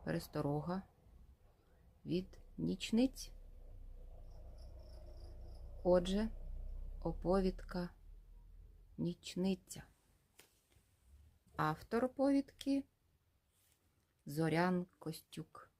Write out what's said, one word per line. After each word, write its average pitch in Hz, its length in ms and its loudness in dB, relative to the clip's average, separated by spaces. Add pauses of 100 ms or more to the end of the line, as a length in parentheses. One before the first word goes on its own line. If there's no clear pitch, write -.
пересторога 160 760 0 (1200)
від 170 340 -2 (180)
нічниць. 190 760 2 (2500)
Отже, 185 460 6 (760)
оповідка 180 840 2 (1080)
«Нічниця». 180 840 -2 (1700)
Автор 160 500 2
оповідки 277 760 2 (1400)
Зорян 165 600 4 (140)
Костюк. - 800 -10